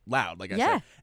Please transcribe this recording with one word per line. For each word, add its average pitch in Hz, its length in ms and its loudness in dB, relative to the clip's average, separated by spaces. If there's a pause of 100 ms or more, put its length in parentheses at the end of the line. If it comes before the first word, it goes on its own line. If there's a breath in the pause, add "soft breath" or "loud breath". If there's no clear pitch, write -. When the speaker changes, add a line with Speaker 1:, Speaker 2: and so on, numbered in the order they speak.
Speaker 1:
loud, 98 320 0
like 95 120 -6
I 98 40 -2
Speaker 2:
Yeah. 254 180 4
Speaker 1:
said. - 100 0 (200 soft breath)